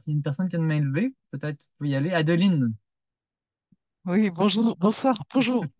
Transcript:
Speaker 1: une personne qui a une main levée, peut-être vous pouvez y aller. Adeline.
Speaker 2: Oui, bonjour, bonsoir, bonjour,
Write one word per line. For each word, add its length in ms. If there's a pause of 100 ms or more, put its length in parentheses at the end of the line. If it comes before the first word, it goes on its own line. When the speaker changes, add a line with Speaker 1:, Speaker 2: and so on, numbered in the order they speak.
Speaker 1:
une 160
personne 260
qui 60
a 40
une 60
main 140
levée, 340 (160)
peut-être 320
vous 160
pouvez 120
y 60
aller. 160
Adeline. 640 (1300)
Speaker 2:
Oui, 240
bonjour, 480
bonsoir, 400 (160)
bonjour, 320 (140)